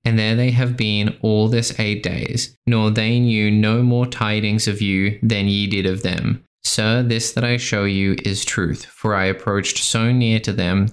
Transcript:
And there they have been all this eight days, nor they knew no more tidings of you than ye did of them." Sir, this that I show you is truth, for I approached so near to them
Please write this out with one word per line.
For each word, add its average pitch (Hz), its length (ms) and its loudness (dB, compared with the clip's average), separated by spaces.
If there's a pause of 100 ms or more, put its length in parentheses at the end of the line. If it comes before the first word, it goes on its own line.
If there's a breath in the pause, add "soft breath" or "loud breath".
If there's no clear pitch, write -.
And 113 120 4
there 110 180 2
they 123 160 2
have 123 260 0
been 107 440 0
all 107 280 2
this 117 280 0
eight 107 260 -2
days, - 520 -6 (100)
nor 110 240 2
they 110 300 0
knew 107 320 2
no 110 320 4
more 123 220 2
tidings 107 640 -2
of 104 140 -2
you 98 400 0
than 104 280 2
ye 101 180 0
did 98 180 -2
of 95 180 -2
them." - 380 -2 (220)
Sir, 113 400 0
this 113 300 -2
that 123 100 -2
I 120 140 0
show 104 260 -2
you 98 400 0
is 98 220 -4
truth, - 400 -4
for - 280 -4
I 95 120 0
approached 98 520 -2
so 117 340 0
near 117 280 2
to 107 140 -4
them 98 400 0